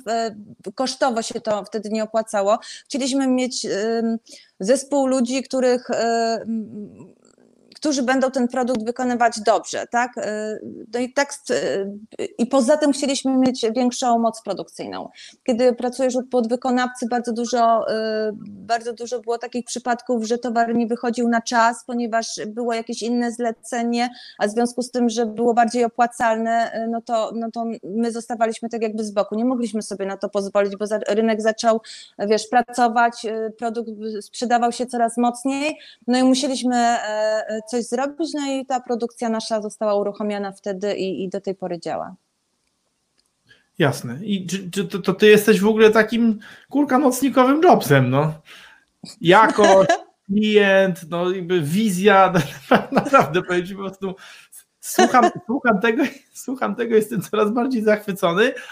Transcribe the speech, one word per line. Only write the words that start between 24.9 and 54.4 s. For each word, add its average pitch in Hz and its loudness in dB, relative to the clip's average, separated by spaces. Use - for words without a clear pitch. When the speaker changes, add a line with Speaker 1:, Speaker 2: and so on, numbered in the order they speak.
Speaker 1:
tym, 247 0
że 226 -2
było 226 0
bardziej 240 2
opłacalne, 226 0
e, 226 -6
no 233 -4
to, 226 -4
no 226 -6
to 226 -6
my 226 -2
zostawaliśmy 233 -4
tak 226 -6
jakby 214 -4
z 214 -6
boku. 202 -2
Nie 220 0
mogliśmy 233 -2
sobie 202 -8
na 196 -6
to 202 -6
pozwolić, 202 -2
bo 202 -6
za-, 208 -4
rynek 220 0
zaczął, 220 2
wiesz, 214 0
pracować, 240 0
e, 220 -6
produkt 226 -6
sprzedawał 240 0
się 240 -6
coraz 233 -2
mocniej, 269 -2
no 247 2
i 254 4
musieliśmy, 262 2
e, 240 2
e, 220 -6
coś 240 -2
zrobić, 285 -4
no 294 -4
i 269 -4
ta 262 -4
produkcja 233 -6
nasza 226 -4
została 208 -2
uruchomiona 202 -4
wtedy 196 -6
i, 185 -4
i 190 -6
do 196 -6
tej 190 -6
pory 175 -8
działa. 147 -8
Speaker 2:
Jasne. 135 0
I 196 -4
czy, 185 -8
czy 202 -4
to, 202 -6
to 180 0
ty 214 4
jesteś 208 8
w 202 4
ogóle 220 6
takim, 226 2
kurka, 269 2
nocnikowym 269 4
Jobsem, 139 6
no? 147 0
Jakość, 190 6
Speaker 1:
<laughs> - -20
Speaker 2:
klient, 196 4
no 175 -2
jakby 180 0
wizja, 190 4
<laughs> - 0
naprawdę 233 4
powiem 180 -2
ci 190 -12
po 196 -12
prostu, 190 -8